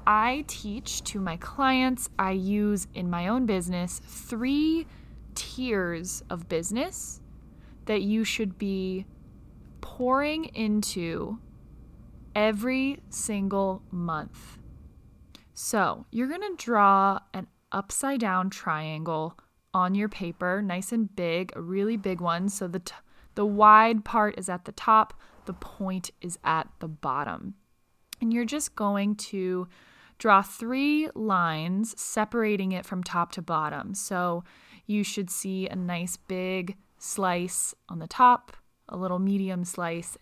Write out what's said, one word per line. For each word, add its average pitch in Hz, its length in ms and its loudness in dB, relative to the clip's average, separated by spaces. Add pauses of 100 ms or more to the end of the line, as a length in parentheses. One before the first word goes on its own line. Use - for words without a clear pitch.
I 233 400 4
teach - 560 -8
to - 160 -6
my 175 160 -4
clients, 262 720 0 (100)
I 190 140 0
use 202 600 2
in 175 140 -2
my 175 200 0
own 247 180 2
business, 180 580 0
three 294 840 0 (480)
tiers 185 920 -4
of 170 200 -6
business 220 720 -4 (640)
that 214 180 0
you 214 220 2
should 202 340 -2
be 190 480 -2 (760)
pouring 285 640 2
into 208 920 -2 (960)
every 247 640 2 (100)
single 196 840 -2
month. 170 680 -6 (960)
So - 560 -2
you're 233 160 0
gonna 370 300 -6
draw 196 640 6 (120)
an 185 140 -8 (240)
upside 262 480 -2
down 190 320 2
triangle 156 880 -4 (360)
on 180 200 4
your 208 140 2
paper, 180 540 -2
nice 190 280 -2
and 226 240 0
big, 175 400 -2
a - 60 -10
really 196 380 0
big 190 200 -2
one. 175 300 0
So 196 180 -4
the 180 120 -4
t-, - 160 -8 (400)
the 208 100 2
wide 214 600 10
part 214 320 2
is 185 100 -8
at 180 160 -4
the 208 80 -14
top, - 480 4 (240)
the 202 80 -8
point 185 600 -8 (100)
is 175 200 -10
at 160 240 2 (120)
the 165 100 -8
bottom. 143 680 -6 (600)
And 226 140 0
you're 240 140 0
just 285 280 -6
going 202 420 0
to 185 520 -4 (480)
draw 202 240 8
three 277 720 0
lines 180 840 0
separating 214 720 0
it 180 140 -4
from 185 180 -4
top 175 280 0
to 185 100 -8
bottom. 156 500 -4
So 180 520 -2 (420)
you 208 180 0
should 190 240 -4
see 190 400 -4
a - 80 -8
nice 180 400 -4
big 185 600 -4 (180)
slice 180 800 -2 (120)
on 170 120 -8
the 160 100 -8
top, - 480 6 (320)
a - 80 -10
little 180 220 -2
medium 190 440 0
slice 170 600 -6